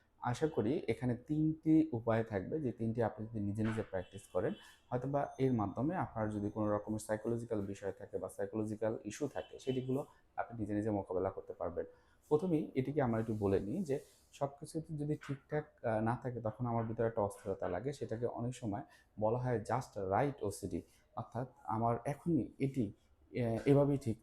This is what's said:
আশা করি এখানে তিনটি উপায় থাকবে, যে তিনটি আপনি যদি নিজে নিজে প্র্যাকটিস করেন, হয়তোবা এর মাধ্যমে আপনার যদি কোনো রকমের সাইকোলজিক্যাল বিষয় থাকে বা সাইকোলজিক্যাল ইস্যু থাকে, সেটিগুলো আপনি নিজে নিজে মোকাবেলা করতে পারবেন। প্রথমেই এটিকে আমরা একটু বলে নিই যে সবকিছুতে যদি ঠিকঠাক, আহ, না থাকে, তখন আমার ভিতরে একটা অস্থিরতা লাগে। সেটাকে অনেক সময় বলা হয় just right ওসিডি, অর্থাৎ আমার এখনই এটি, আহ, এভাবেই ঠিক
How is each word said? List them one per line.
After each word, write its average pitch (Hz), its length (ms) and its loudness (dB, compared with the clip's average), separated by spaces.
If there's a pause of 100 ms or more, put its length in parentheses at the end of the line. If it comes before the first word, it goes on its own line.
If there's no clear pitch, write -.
(220)
আশা 123 260 0
করি 135 400 2
এখানে 123 280 0
তিনটি 156 760 4
উপায় 113 320 2
থাকবে, 98 360 -2
যে 127 120 0
তিনটি 113 320 0
আপনি 107 240 -2
যদি 113 120 -6
নিজে 101 240 0
নিজে 110 200 0
প্র্যাকটিস 95 380 -6 (120)
করেন, 117 200 2 (360)
হয়তোবা 139 480 -2
এর 131 160 4
মাধ্যমে 117 420 2
আপনার 110 340 -2
যদি 104 200 -2
কোনো 107 260 2
রকমের 107 240 -2
সাইকোলজিক্যাল 113 640 -2
বিষয় 98 300 -4
থাকে 98 260 -10
বা 90 120 -4
সাইকোলজিক্যাল 110 760 -2
ইস্যু 104 220 -4
থাকে, - 320 -8
সেটিগুলো 131 460 -2 (300)
আপনি 113 240 -6
নিজে 104 140 -2
নিজে 104 180 2
মোকাবেলা 95 380 0
করতে - 240 -10
পারবেন। 85 320 -4 (420)
প্রথমেই 156 480 2
এটিকে 135 260 0
আমরা 113 180 4
একটু 113 140 0
বলে 98 260 4
নিই 131 240 -2
যে 139 160 0 (320)
সবকিছুতে 156 640 -6
যদি 147 200 -2 (120)
ঠিকঠাক, - 580 -6
আহ, 110 160 2
না 117 220 0
থাকে, 120 180 -6
তখন 110 240 -2
আমার 117 180 2
ভিতরে 113 240 0
একটা 113 140 0
অস্থিরতা 95 460 -2
লাগে। 107 260 -2
সেটাকে 117 320 -4
অনেক 120 300 -2
সময় 107 260 -4 (380)
বলা 110 180 4
হয় 123 220 0
just 110 500 -2
right 131 320 4
ওসিডি, 90 400 -4 (340)
অর্থাৎ 120 320 -6 (160)
আমার 117 420 2
এখনই 143 540 0
এটি, 135 320 0
আহ, - 760 -4
এভাবেই 139 320 6
ঠিক 113 260 -2